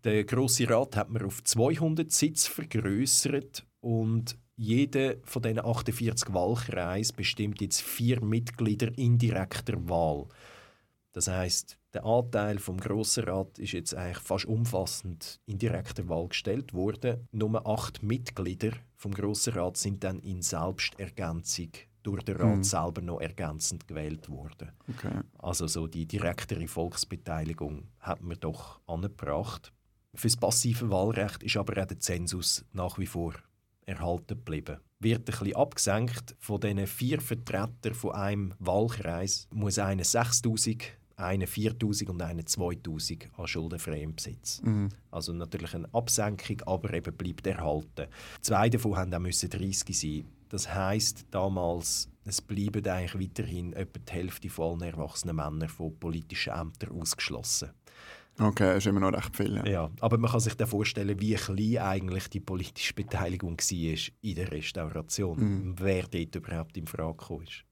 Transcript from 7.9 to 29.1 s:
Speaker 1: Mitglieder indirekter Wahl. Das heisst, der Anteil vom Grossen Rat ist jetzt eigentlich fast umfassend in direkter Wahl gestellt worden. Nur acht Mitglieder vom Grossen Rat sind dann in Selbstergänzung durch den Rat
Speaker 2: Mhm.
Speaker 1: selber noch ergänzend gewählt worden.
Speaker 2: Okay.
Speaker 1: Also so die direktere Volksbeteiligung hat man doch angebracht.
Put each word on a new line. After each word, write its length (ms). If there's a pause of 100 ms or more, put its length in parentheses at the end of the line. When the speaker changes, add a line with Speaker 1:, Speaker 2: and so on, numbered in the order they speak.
Speaker 1:
Mitglieder 760
indirekter 920
Wahl. 400 (840)
Das 160
heisst, 500 (160)
der 120
Anteil 520
vom 220
Grossen 460
Rat 340
ist 140
jetzt 220
eigentlich 220
fast 280
umfassend 1000
in 140
direkter 500
Wahl 180
gestellt 460
worden. 580
Nur 360
acht 340
Mitglieder 680 (240)
vom 180
Grossen 400
Rat 240
sind 260
dann 160
in 220
Selbstergänzung 1300 (340)
durch 200
den 140
Rat 200
Speaker 2:
Mhm. 60
Speaker 1:
selber 380
noch 180
ergänzend 680
gewählt 420
worden. 420 (180)
Speaker 2:
Okay. 320 (160)
Speaker 1:
Also 300
so 200
die 200
direktere 600
Volksbeteiligung 1160 (160)
hat 220
man 180
doch 480
angebracht. 840 (440)